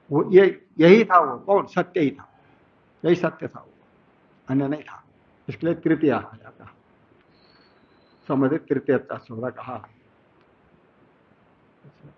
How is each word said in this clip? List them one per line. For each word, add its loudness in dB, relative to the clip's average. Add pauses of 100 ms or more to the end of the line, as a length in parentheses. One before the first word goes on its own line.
(120)
वो -2
ये, 4 (120)
यही 6
था 4
वो, -2
कौन? -2
सत्य -6
ही 0
था, -18 (760)
यही 2
सत्य -6
था -18
वो, -20 (760)
अन्य -2
नहीं -8
था। -20 (460)
इसके -8
लिए -2
तृतीय 0
आ 0
जाता, -20 (1600)
संबंधित -2
तृतीय -2
शब्द -12
कहा। -18 (2250)